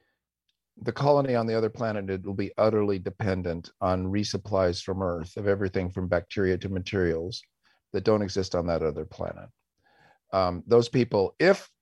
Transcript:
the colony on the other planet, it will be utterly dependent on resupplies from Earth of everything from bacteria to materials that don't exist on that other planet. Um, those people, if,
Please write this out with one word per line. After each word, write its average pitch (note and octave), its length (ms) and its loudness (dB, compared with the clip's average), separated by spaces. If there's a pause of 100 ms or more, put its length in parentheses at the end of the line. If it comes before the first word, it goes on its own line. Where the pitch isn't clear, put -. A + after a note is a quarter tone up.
(840)
the A#2+ 100 -2
colony C#3+ 420 2
on A2+ 120 2
the A2+ 80 0
other A2 160 2
planet, G#2+ 400 -4
it F#2+ 140 -4
will G2 100 -6
be G2 240 -4
utterly G#2 400 4
dependent F#2 720 -4 (100)
on F#2 260 0
resupplies F#2+ 760 0
from F#2+ 200 -4
Earth F2 340 -4
of G#2 100 -6
everything F#2+ 440 0
from F#2 180 -4
bacteria F#2 500 0
to G2 100 -6
materials F#2 760 -2 (500)
that G2+ 120 -2
don't G#2+ 180 4
exist F#2 320 -2
on F2 120 -2
that E2 160 0
other D#2 220 -2
planet. - 440 -12 (840)
Um, F2+ 340 0
those A#2 220 6
people, A2 500 2
if, F#3+ 300 4 (140)